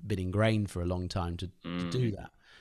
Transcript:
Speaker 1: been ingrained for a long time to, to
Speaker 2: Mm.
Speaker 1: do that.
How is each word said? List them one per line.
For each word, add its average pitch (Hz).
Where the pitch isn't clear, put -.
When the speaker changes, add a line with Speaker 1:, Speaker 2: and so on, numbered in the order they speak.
Speaker 1:
been 104
ingrained 104
for -
a 87
long 90
time 85
to, 90
to -
Speaker 2:
Mm. 87
Speaker 1:
do 127
that. 101